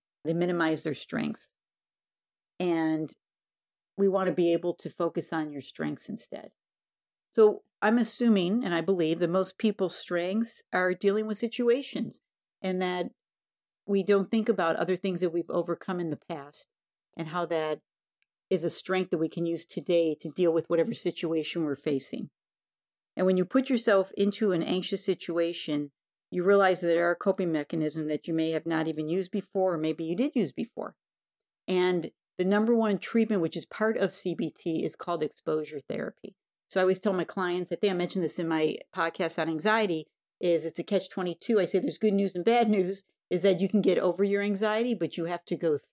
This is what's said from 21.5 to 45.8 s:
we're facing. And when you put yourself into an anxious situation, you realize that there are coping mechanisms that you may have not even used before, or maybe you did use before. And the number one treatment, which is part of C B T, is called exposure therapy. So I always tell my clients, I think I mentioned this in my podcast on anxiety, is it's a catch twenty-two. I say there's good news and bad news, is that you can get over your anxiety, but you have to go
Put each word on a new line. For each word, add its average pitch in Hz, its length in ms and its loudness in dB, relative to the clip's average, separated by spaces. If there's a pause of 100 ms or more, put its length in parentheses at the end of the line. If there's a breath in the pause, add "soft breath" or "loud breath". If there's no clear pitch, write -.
we're 143 100 -2
facing. - 540 -4 (880)
And 185 80 0
when 185 140 4
you 185 80 2
put 262 240 2
yourself 208 420 2
into 202 400 0
an 165 100 0
anxious 185 400 -2
situation, 165 880 -2 (380)
you 175 140 -2
realize 190 380 6
that 175 60 0
there 170 180 4
are 175 80 2
coping 185 360 0
mechanisms 156 580 -2
that 151 200 -6
you 165 60 0
may 160 160 0
have 160 160 -2
not 160 200 0
even 156 220 -4
used 180 220 -2
before, 190 440 0
or 160 40 -2
maybe 156 260 -2
you 160 100 -2
did 262 220 0
use 214 160 0
before. - 420 -8 (720)
And 180 440 2 (260)
the 180 80 0
number 208 300 4
one 220 240 2
treatment, 220 420 0
which 165 160 -2
is 170 80 -8
part 220 320 -2
of 185 180 0
C 175 200 -4
B 156 160 -4
T, 160 340 -4
is 160 120 -4
called 170 260 -4
exposure 151 580 -4
therapy. - 560 -10 (340)
So - 80 -2
I 185 40 4
always 185 180 4
tell 196 140 0
my 175 100 0
clients, 180 480 -4
I 170 40 -4
think 202 140 2
I 180 60 -2
mentioned 175 260 -2
this 156 160 -2
in 170 80 -2
my 156 300 0 (180)
podcast 165 460 -2
on 160 80 0
anxiety, 170 580 0 (320)
is 170 260 2
it's 165 140 -8
a 175 60 -4
catch 190 260 -2
twenty-two. 185 500 -2
I 180 40 2
say 180 160 0
there's - 180 -4
good 208 160 2
news 196 200 2
and 175 100 -4
bad 233 240 4
news, 190 360 0 (240)
is 175 140 -2
that 185 180 4
you 190 80 2
can 202 140 4
get 180 160 4
over 180 260 2
your 202 160 2
anxiety, 214 540 0
but 170 220 -4
you 165 100 -4
have 170 200 -6
to 175 100 -4
go 156 220 2 (140)